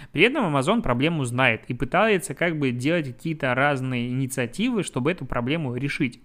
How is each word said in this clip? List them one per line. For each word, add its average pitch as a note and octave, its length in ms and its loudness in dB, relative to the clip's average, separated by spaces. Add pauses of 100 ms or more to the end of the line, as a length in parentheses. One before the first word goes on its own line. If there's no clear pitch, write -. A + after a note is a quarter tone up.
(120)
При C#3 100 0
этом B3 240 4
Amazon D3+ 380 2
проблему C#3 420 2
знает B2 420 2
и C3 60 -4
пытается F3+ 640 0
как E3 220 0
бы C#3 140 0
делать C#3+ 360 0
какие-то C3+ 480 -4
разные C3 540 0
инициативы, C3+ 720 -2
чтобы C#3 280 0
эту E3 140 -6
проблему B2 500 -2
решить. C3 500 -2